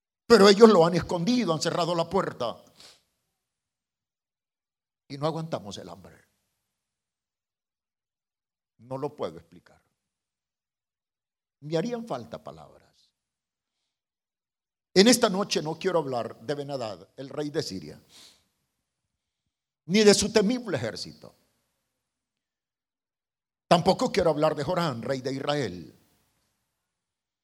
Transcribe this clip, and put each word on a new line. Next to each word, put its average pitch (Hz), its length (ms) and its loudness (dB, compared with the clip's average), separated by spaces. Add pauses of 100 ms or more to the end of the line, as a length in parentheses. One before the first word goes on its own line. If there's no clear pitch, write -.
(260)
Pero 202 220 8
ellos 214 220 10
lo 175 160 8
han 180 80 0
escondido, 180 580 -2
han 151 80 -4
cerrado 170 340 -4
la 165 140 -2
puerta 156 560 -4 (2500)
y 139 120 -16
no 147 80 -4
aguantamos 147 500 -8
el 92 140 -16
hambre". - 340 -20 (2500)
No 127 200 -12
lo 143 160 -8
puedo - 240 -10
explicar. - 440 -20 (1800)
Me 151 160 -6
harían 226 300 -6
falta 113 360 -12
palabras. - 680 -20 (1800)
En 202 140 6
esta 233 200 4
noche 185 340 -4
no 160 160 -8
quiero 175 200 -2
hablar 123 420 -6
de 113 140 -8
Ben-Hadad, 127 640 -10
el 139 120 -14
rey 147 220 -8
de 147 120 -6
Siria. 78 400 -14 (1800)
Ni 190 140 2
de 202 140 8
su 202 180 -2
temible 226 440 0
ejército. - 580 -10 (2250)
Tampoco 180 440 0
quiero 170 180 0
hablar 151 240 0
de 143 100 -8
Joram, 165 380 -4
rey 135 180 -6
de 131 120 -6
Israel, 135 600 -6 (1500)